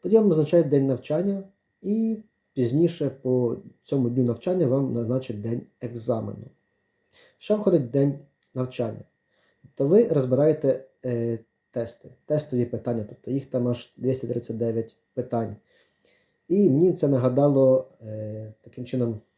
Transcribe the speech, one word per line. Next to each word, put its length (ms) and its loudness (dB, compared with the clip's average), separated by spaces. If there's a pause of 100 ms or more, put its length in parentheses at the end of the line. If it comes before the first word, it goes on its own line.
Тоді 160 4
вам 100 6
назначають 400 4
день 200 2
навчання 560 -2 (380)
і 420 -2 (300)
пізніше 560 0
по 480 -2 (260)
цьому 260 -2
дню 140 0
навчання 440 0
вам 260 0
назначать 480 -4
день 200 -6 (200)
екзамену. 680 -6 (920)
Що 200 -2
входить 260 2
в 80 -8
день 280 2 (340)
навчання? 500 -6 (580)
Тобто 260 -4
ви 200 6
розбираєте, 760 2 (200)
е, 340 -4 (320)
тести, 380 -10 (160)
тестові 400 -2
питання, 440 -4
тобто 220 -12
їх 140 -4
там 220 -2
аж 300 -4
двісті 300 -4
тридцять 300 -6
дев'ять 380 -4 (180)
питань. 420 -6 (920)
І 220 4
мені 240 4
це 140 0
нагадало, 800 4 (140)
е, 600 -10
таким 240 -14
чином 360 -2 (160)